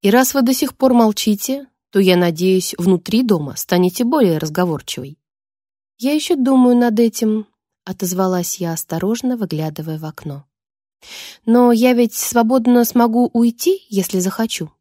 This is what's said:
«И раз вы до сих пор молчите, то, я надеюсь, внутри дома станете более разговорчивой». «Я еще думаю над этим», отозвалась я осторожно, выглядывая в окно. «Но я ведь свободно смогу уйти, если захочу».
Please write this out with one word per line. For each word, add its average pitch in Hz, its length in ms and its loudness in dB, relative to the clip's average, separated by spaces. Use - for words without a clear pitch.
«И 202 80 2
раз 254 240 2
вы 277 80 0
до 247 120 2
сих 254 220 -4
пор 262 180 2
молчите, 226 720 0
то, 190 80 0
я 185 180 4
надеюсь, 180 600 0
внутри 185 460 0
дома 156 320 -2
станете 180 480 -2
более 226 360 2
разговорчивой». 156 800 -6
«Я 269 140 -2
еще 302 220 0
думаю 254 400 4
над 240 240 2
этим», 220 460 0
отозвалась 180 720 -4
я 170 160 -6
осторожно, 214 640 -4
выглядывая 156 600 -6
в 156 60 -12
окно. 147 400 -14
«Но 240 260 4
я 247 220 2
ведь 233 220 0
свободно 240 680 2
смогу 233 480 0
уйти, 233 580 0
если 196 300 -2
захочу». 185 600 -6